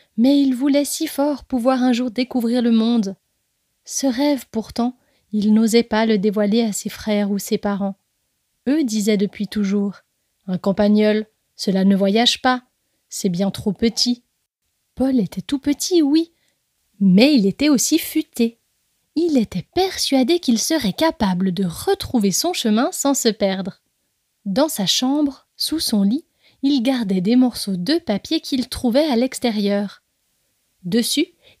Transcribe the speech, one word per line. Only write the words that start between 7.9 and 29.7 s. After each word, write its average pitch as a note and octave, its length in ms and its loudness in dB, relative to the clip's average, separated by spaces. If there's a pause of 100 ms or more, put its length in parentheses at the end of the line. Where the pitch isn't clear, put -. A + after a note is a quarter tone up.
Eux D4+ 160 0
disaient G#3+ 340 0
depuis G3 300 -4
toujours : « G3+ 540 -4 (460)
Un F#3 100 -4
campagnol, G#3+ 720 2 (280)
cela F#3+ 300 0
ne G3 100 6
voyage G3+ 460 0
pas, B3+ 220 0 (440)
c'est - 220 -4
bien F#3+ 220 0
trop - 200 -4
petit. » A#3 520 -2 (720)
Paul C4 240 0
était F#3 220 -4
tout C#4+ 180 -6
petit, D#4 420 0
oui, D#4 320 2 (680)
mais G3 360 6
il G3+ 100 4
était C4+ 240 0
aussi D4 280 2
futé. A#3+ 640 -4 (560)
Il D#4 220 0
était F#3+ 360 -2
persuadé E4+ 640 0
qu'il A#3 200 0
serait C#4+ 340 -2
capable G3 600 0
de G3 100 -4
retrouver G3+ 680 -2
son E4+ 220 -2
chemin A#3 380 0
sans C#4 220 -2
se B3 160 0
perdre. F#3+ 520 -4 (640)
Dans G#3 220 0
sa G3 200 -4
chambre, C#4 680 -2
sous - 240 -6
son G#3 220 -2
lit, G#3+ 240 0 (380)
il C#4 180 2
gardait G#3+ 400 0
des A3 160 2
morceaux A#3 400 0
de C4 220 -2
papier D4+ 420 -4
qu'il B3 260 -4
trouvait C4+ 400 0
à B3+ 80 0
l'extérieur. G#3 840 -2 (800)